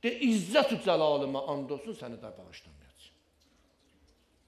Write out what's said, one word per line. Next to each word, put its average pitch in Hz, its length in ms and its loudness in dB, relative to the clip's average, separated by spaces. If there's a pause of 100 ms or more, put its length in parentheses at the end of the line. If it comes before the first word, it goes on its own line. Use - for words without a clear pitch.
De, 240 180 -2
"İzzət-ü 220 600 2
cəlalıma 143 640 2
and 143 220 -4
olsun, 147 220 -8
səni 120 300 -12
day 107 160 -14
bağışlamayacaq." - 760 -20 (1300)